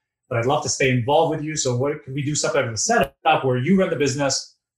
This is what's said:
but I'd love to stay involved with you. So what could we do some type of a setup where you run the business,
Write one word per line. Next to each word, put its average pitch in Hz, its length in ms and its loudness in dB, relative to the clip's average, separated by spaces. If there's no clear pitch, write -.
but 120 100 -2
I'd 117 80 -2
love 143 180 2
to - 40 -6
stay 135 220 0
involved 143 460 2
with 151 80 -8
you. 156 120 -8
So 127 200 -2
what 143 260 -2
could 131 120 -14
we 147 80 -4
do 147 120 -4
some 143 180 -2
type 139 120 0
of 113 80 -6
a 110 40 -10
setup - 680 0
where 127 140 2
you 165 200 4
run 185 120 2
the 165 60 0
business, 139 600 -2